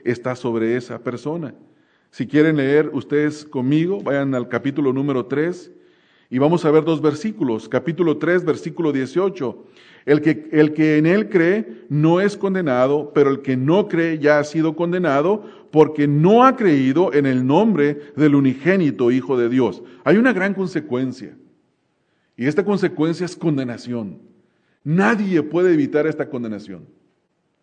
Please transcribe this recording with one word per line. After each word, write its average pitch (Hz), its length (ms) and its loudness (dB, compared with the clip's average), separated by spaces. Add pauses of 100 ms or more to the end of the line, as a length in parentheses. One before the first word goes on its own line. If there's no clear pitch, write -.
está 123 320 -4
sobre 117 400 -2
esa 123 220 -8
persona. 127 560 -8 (560)
Si - 160 -8
quieren 151 320 2
leer 147 360 2
ustedes 147 520 -4
conmigo, 156 560 -2
vayan 139 320 -2
al 123 140 -4
capítulo 135 440 -2
número 131 360 -2
tres 165 440 -4 (600)
y 127 80 -2
vamos 160 260 2
a 151 60 4
ver 156 120 6
dos 156 160 0
versículos. 147 680 -2
Capítulo 151 480 -2
tres, 170 260 0
versículo 160 480 -4
dieciocho. 135 760 -4 (400)
"El 147 160 4
que, 151 300 -2
el 151 220 4
que 156 240 2
en 151 80 2
él 208 240 2
cree 190 600 0
no 160 320 2
es 202 160 0
condenado, 147 760 0
pero 143 160 4
el 139 120 -2
que 131 140 -2
no 156 320 2
cree 165 300 -2
ya 147 220 4
ha 147 60 0
sido 160 300 -2
condenado 175 680 0 (260)
porque 147 380 2
no 170 360 4
ha 262 120 6
creído 156 580 2
en 143 140 2
el 127 180 0
nombre 147 540 2 (160)
del 147 180 4
unigénito 135 800 2
Hijo 131 260 0
de 120 120 2
Dios". 120 340 0 (200)
Hay 160 140 4
una 240 160 2
gran 190 220 -2
consecuencia. 127 800 -6 (1000)
Y 120 100 -2
esta 175 180 0
consecuencia 175 600 -2
es 170 80 -10
condenación. 120 840 -6 (640)
Nadie 190 580 0
puede 170 320 2
evitar 147 320 0
esta 151 240 -4
condenación. 104 560 -10 (760)